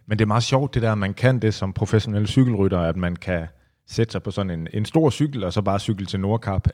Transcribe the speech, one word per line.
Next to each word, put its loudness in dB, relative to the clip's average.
Men 0
det 0
er 6
meget 2
sjovt, 0
det 0
der, 2
man -2
kan 2
det 2
som -6
professionel 0
cykelrytter, 4
at 0
man -2
kan -4
sætte -2
sig -6
på -6
sådan -4
en, -6
en -2
stor 2
cykel, -2
og -2
så 0
bare 0
cykle -4
til -4
Nordkap. 0